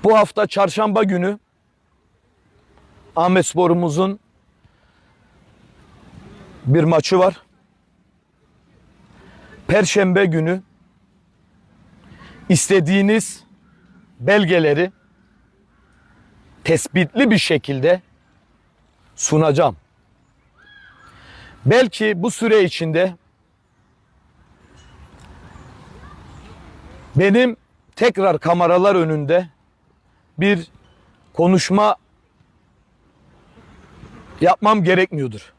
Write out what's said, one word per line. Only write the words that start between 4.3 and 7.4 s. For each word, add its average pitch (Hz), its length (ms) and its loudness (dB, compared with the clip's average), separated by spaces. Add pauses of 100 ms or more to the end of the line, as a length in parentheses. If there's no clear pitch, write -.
bir 151 200 2
maçı 165 340 0
var. 180 240 0 (2250)